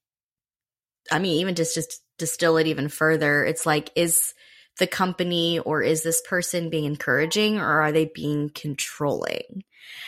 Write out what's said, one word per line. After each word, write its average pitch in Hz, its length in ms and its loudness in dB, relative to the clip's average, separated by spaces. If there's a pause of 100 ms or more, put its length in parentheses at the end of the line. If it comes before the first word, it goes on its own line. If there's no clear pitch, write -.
(1120)
I 156 80 2
mean, 175 220 2
even 185 140 -2
just, 165 200 -2
just - 260 -6 (160)
distill 165 400 2
it 160 100 4
even 151 200 -2
further, 151 560 2
it's - 220 -2
like, 151 300 0
is 170 380 2 (460)
the 185 80 2
company 175 720 0
or 151 220 0
is 156 220 2
this 165 180 0
person 175 480 -2
being 156 160 0
encouraging, 165 760 2
or 151 220 2
are 151 100 2
they 160 140 4
being 147 440 -4
controlling? 135 1120 -4 (440)